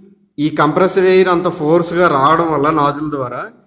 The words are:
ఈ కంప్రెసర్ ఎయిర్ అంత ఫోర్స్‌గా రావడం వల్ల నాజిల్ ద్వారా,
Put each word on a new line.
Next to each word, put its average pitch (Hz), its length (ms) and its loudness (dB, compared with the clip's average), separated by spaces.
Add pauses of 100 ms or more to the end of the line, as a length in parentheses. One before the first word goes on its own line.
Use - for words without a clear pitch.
(380)
ఈ 147 100 -2
కంప్రెసర్ 175 560 0
ఎయిర్ 185 240 4
అంత 180 200 0
ఫోర్స్‌గా 170 600 0
రావడం 160 440 2
వల్ల 143 180 0
నాజిల్ 147 400 -2
ద్వారా, 131 320 -8 (240)